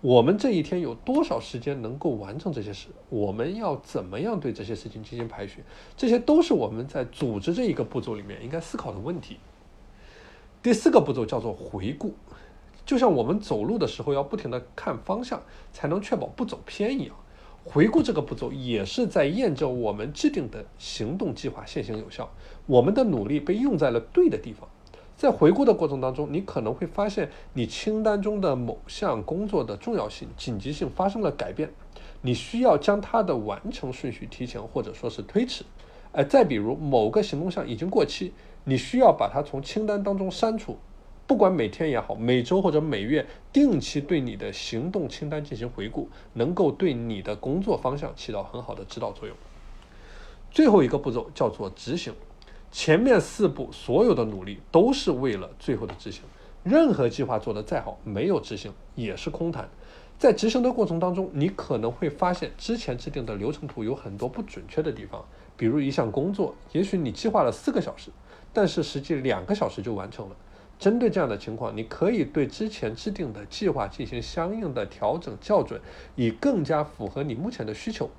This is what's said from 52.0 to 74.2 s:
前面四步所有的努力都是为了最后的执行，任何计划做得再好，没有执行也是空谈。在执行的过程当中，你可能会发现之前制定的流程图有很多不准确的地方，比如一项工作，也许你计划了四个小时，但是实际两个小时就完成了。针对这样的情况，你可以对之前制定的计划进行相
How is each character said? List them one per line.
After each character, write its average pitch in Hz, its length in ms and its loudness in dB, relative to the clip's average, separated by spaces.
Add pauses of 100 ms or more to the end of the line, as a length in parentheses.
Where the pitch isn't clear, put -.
前 156 240 6
面 233 220 8
四 - 260 0
步 - 240 -2
所 156 320 2
有 226 120 6
的 113 100 0
努 98 180 -6
力 101 140 -10 (140)
都 214 200 8
是 233 200 0
为 127 260 0
了 92 100 -8 (120)
最 127 160 -2
后 107 100 -6
的 104 140 -10
执 104 120 -12
行， - 120 -14 (400)
任 285 280 6
何 139 160 2
计 127 140 -2
划 120 160 0
做 107 160 -4
得 104 80 -4
再 - 180 -4
好， 104 240 -10
没 107 220 -4
有 185 140 2
执 104 180 -8
行 98 160 -12 (220)
也 104 200 -6
是 - 140 -6
空 165 220 -4
谈。 151 180 -8 (480)
在 247 160 8
执 220 160 2
行 240 140 2
的 247 80 4
过 240 120 2
程 165 160 0
当 180 140 2
中， 190 200 -2
你 147 160 2
可 - 280 -4
能 113 140 0
会 156 180 -2
发 180 240 0
现 165 240 -6
之 - 180 -4
前 135 220 -6
制 - 140 -10
定 135 160 -6
的 110 80 -6
流 104 160 -2
程 147 160 -8
图 - 160 -8
有 113 100 -2
很 101 240 -10
多 120 100 -4
不 226 140 -6
准 - 260 -12
确 - 140 -2
的 156 100 -2
地 110 140 -10
方， - 180 -12 (320)
比 117 120 0
如 139 120 4
一 139 120 0
项 120 200 0
工 165 220 0
作， 196 220 -2 (160)
也 160 100 0
许 196 160 0
你 139 140 0
计 - 160 -4
划 208 160 4
了 120 80 4
四 - 200 -2
个 226 80 0
小 - 160 -6
时， - 140 -18 (420)
但 202 160 4
是 160 140 0
实 143 180 -4
际 143 180 -4
两 110 280 -2
个 202 80 0
小 160 160 0
时 - 100 -8
就 110 140 -4
完 98 160 -6
成 101 180 -12
了。 98 80 -16 (440)
针 214 180 4
对 240 140 4
这 190 80 0
样 143 100 2
的 101 80 -2
情 110 180 -8
况， 110 220 -6
你 110 60 -4
可 170 260 0
以 208 160 2
对 143 220 0
之 214 200 -6
前 117 280 -6
制 - 160 -6
定 170 200 -6
的 104 140 -12
计 196 240 -2
划 120 180 -2
进 110 200 -10
行 117 120 -6
相 170 400 -4